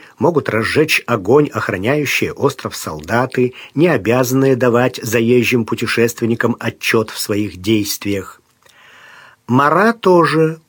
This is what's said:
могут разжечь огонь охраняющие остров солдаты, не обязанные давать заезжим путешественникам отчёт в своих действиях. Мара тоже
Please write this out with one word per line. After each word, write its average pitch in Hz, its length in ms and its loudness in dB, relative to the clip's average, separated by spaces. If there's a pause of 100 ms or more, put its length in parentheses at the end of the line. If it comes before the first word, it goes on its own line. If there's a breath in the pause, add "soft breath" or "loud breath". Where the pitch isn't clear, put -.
(200 loud breath)
могут 147 300 0
разжечь 113 580 0
огонь 120 440 2
охраняющие 110 800 -4
остров - 440 -4
солдаты, 117 800 -4 (180 loud breath)
не 156 140 2
обязанные 131 680 2
давать 123 460 0
заезжим 117 640 2
путешественникам 117 920 -2
отчёт 113 500 -2
в - 80 -12
своих 101 400 -4
действиях. 101 800 -4 (1080 loud breath)
Мара 156 460 4
тоже 160 760 2